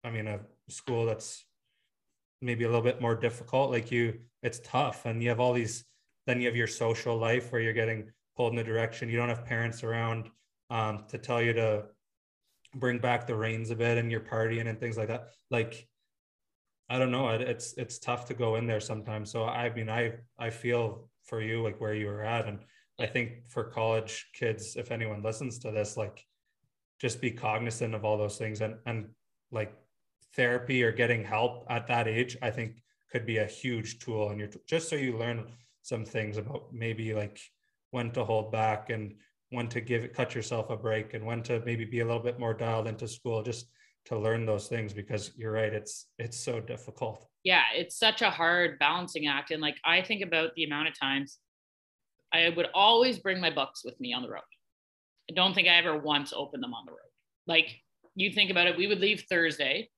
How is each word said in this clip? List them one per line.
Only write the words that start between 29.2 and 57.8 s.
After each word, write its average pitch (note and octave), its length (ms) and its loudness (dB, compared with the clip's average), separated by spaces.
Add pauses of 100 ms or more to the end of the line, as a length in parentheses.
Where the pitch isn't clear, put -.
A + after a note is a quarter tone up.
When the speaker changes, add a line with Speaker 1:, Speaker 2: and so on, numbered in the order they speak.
Speaker 1:
like, A2 220 -4 (640)
therapy B2 480 2
or A2+ 80 6
getting A#2 320 2
help A2 460 0
at A#2+ 180 -2
that A#2+ 200 2
age, A#2+ 340 0
I A#2+ 80 0
think A2+ 320 -6 (300)
could A2+ 160 -4
be A2+ 100 0
a G#2+ 80 2
huge A#2 540 -6
tool G#2+ 320 -2
in G#2 80 -6
your G#2 80 -6
t-, - 200 -16
just D#3+ 220 -2
so D#3+ 60 -2
you C3 200 -2
learn A#2 360 -4 (320)
some A2+ 220 -4
things G#2+ 320 -4
about - 360 -8
maybe, A2+ 400 -4
like, G#2 260 -4 (520)
when A#2+ 200 -4
to A#2 140 0
hold A2 260 0
back A2 380 2
and G#2+ 260 -6 (340)
when A#2+ 200 -4
to A#2+ 100 -4
give, A#2+ 340 -2
cut B2 200 -2
yourself A2+ 380 -4
a A#2 40 0
break, A2 380 -2
and A2 100 -8
when A#2 200 -4
to A#2 200 0
maybe A#2 220 -2
be A#2 140 -2
a A#2 60 2
little A#2 180 0
bit B2 160 -2
more A2+ 160 0
dialed A2+ 320 0
into A2+ 200 -6
school, A2+ 360 -4
just A#2 240 -6 (380)
to A#2+ 120 -4
learn A2+ 300 2
those G#2 200 0
things, G#2+ 260 -4
because G#2 440 -6
you're A2 140 -6
right, A2 220 2
it's, - 340 -8 (100)
it's A#2 220 -8
so A#2+ 200 -4
difficult. A#2 680 -8 (140)
Speaker 2:
Yeah, F3+ 180 8 (140)
it's F3 200 -2
such A3 280 4
a G3+ 80 6
hard E3+ 480 4
balancing D#3+ 480 2
act. C#3+ 240 0
And, D#3 100 -2
like, D3 240 0
I E3 160 6
think G#3 220 -2
about E3 320 2
the E3 80 -2
amount D3+ 240 0
of D3+ 120 -4
times C#3 380 0 (960)
I E3 180 6
would E3+ 240 0
always A3+ 460 8
bring F#3 200 0
my E3+ 120 2
books C#3 340 -4
with - 140 -12
me B2 120 -6
on B2 120 -4
the A#2 60 -8
road. G#2 120 -10 (880)
I D#3+ 60 -12
don't F#3 180 6
think F#3+ 140 6
I F3 80 10
ever E3+ 200 6
once C#3+ 380 0
opened C3+ 300 -6
them B2 100 -8
on - 140 -12
the - 40 -16
road. - 80 -18 (460)
Like, E3 340 4 (360)